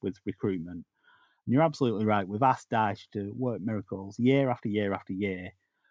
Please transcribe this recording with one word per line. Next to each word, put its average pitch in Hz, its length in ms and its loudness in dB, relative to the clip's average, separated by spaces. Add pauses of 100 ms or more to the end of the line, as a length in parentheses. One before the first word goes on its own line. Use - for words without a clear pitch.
with 95 220 -4
recruitment. 98 600 -4 (640)
And 117 60 2
you're 147 80 6
absolutely 123 420 2
right. 104 240 2
We've 107 140 -2
asked 131 260 2
Dyche 107 460 0
to 101 200 -6
work 120 280 -4
miracles 98 560 -6
year 131 320 4
after 117 180 -4
year 104 240 0
after 95 220 -6
year. 92 360 -4 (400)